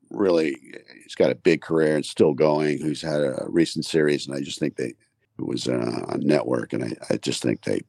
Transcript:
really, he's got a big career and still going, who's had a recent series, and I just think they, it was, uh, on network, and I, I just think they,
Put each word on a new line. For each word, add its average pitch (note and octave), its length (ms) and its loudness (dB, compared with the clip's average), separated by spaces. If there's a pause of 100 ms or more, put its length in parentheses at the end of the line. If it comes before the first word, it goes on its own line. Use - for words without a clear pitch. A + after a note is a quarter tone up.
really, E2 480 2 (460)
he's - 140 -18
got D#2+ 140 4
a B1+ 40 0
big D#2 260 2
career D#2 360 2
and C#2 100 -2
still D#2+ 260 4
going, D2+ 480 2
who's D2+ 220 -4
had D2+ 180 -2
a C#2 280 -2
recent D#2+ 360 2
series, D2 420 2
and C#2 80 -8
I C#2 60 -4
just C#2+ 180 -8
think - 180 -4
they, B1 180 -6 (440)
it - 80 -8
was, B1 220 -4
uh, A#1+ 400 -4
on - 120 -6
network, B1+ 520 0
and G#1 100 -4
I, A1 100 -6 (180)
I - 80 0
just - 240 -6
think A1 220 -2
they, G1+ 240 -2